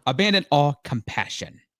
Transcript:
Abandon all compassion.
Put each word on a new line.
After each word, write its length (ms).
Abandon 440
all 340
compassion. 760